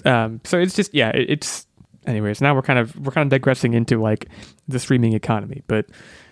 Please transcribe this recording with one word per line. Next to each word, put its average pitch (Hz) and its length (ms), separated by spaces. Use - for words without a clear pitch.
Um, 113 380
so 180 140
it's 185 160
just, 196 200
yeah, 120 160
it, 127 200
it's, - 360
anyways, 107 360
now 143 120
we're 131 60
kind 131 180
of, 117 220
we're 139 120
kind 151 140
of 135 40
digressing 131 420
into, 117 280
like, 110 280
the 131 100
streaming 120 360
economy. 107 520
But 110 200